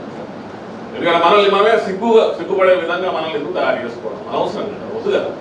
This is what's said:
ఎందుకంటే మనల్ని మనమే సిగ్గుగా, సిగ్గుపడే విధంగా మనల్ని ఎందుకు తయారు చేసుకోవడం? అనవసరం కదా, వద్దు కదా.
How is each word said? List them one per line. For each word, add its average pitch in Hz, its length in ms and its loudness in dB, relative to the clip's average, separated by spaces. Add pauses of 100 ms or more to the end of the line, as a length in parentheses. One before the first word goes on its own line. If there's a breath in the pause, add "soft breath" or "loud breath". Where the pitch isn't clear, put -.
(960)
ఎందుకంటే 170 300 2
మనల్ని 196 240 6
మనమే 208 280 4
సిగ్గుగా, 214 560 2
సిగ్గుపడే 185 420 2
విధంగా 175 360 -2
మనల్ని 156 240 -4
ఎందుకు 147 180 -6
తయారు - 320 -2
చేసుకోవడం? 110 440 -10
అనవసరం 156 340 -4
కదా, - 340 -8
వద్దు - 140 -2
కదా. - 180 0 (120)